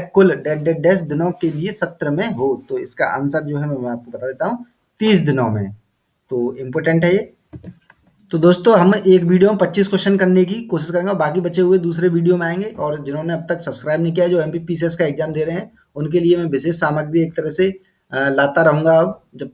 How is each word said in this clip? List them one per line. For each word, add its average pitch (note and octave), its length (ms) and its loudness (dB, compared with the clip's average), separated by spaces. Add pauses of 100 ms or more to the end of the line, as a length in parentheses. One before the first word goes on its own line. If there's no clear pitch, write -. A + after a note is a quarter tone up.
(140)
कुल F#3+ 220 6
डैश D3+ 220 -4
डैश D#3 180 0
डैश E3+ 260 2
दिनों D#3 300 -2
के E3 180 -4
लिए D#3 200 -6
सत्र D#3+ 400 -6
में E3 180 -2
हो। C3+ 200 -2 (200)
तो C3 100 -6
इसका B2 300 -6
आंसर C#3 340 -4
जो D3 160 -6
है D3+ 100 -4
मैं B2 220 -6
आपको A#2+ 200 -10
बता B2 160 -10
देता C3+ 200 -6
हूँ, A#3+ 180 -6 (360)
तीस G#3+ 200 4
दिनों C3+ 300 0
में। G#2 200 -4 (600)
तो B2 260 -4
इंपॉर्टेंट D#3+ 480 -2
है F3 80 2
ये। G#3 200 -2 (1000)
तो E3 80 -2
दोस्तों, F3+ 400 6
हम F#3 180 6
एक F#3 260 6
वीडियो F3+ 280 4
में G3+ 80 -2
पच्चीस G3 300 0
क्वेश्चन G3 280 0
करने F#3 280 4
की G3+ 200 -4
कोशिश D#3+ 260 -4
करेंगे, F3+ 240 -2
बाकी E3+ 260 0
बचे F3 220 -2
हुए F#3 160 4
दूसरे E3+ 300 0
वीडियो E3+ 280 2
में E3+ 100 -2
आएंगे। F3+ 220 -4
और D3 360 -6
जिन्होंने D#3 280 -6
अब D#3+ 160 -6
तक E3+ 120 -4
सब्सक्राइब D3+ 400 -4
नहीं E3 120 0
किया F3 120 0
है, F3 60 0
जो F3 100 2
एमपीपीसीएस E3 560 -4
का E3+ 80 0
एग्जाम D#3 280 -4
दे D#3 120 -2
रहे E3+ 120 -4
हैं, A3 140 -8 (260)
उनके D#3 240 -2
लिए E3+ 160 4
मैं E3+ 100 -2
विशेष D#3+ 340 -2
सामग्री D3+ 420 0
एक D#3+ 120 -4
तरह D#3 160 -4
से F#3+ 220 0 (400)
अ, C3+ 160 0
लाता C#3 340 2
रहूँगा D#3 360 4
अब, F#3+ 240 0 (120)
जब - 200 -12